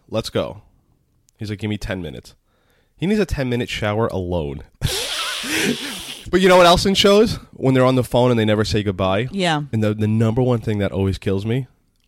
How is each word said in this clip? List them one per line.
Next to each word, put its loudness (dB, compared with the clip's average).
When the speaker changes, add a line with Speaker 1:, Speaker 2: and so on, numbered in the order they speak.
Speaker 1:
"Let's -6
go." -6
He's -10
like, -8
"Give -6
me -4
ten -8
minutes." -14
He -4
needs 0
a 0
ten-minute -4
shower -2
alone. -4
<laughs> -4
But 2
you 4
know 8
what 8
else 6
in 2
shows? 4
When 0
they're 6
on 4
the 2
phone 2
and 2
they 4
never 2
say -2
goodbye. -2
Speaker 2:
Yeah. -2
Speaker 1:
And 0
the, 2
the -2
number 2
one 2
thing -4
that -2
always -2
kills -2
me, -4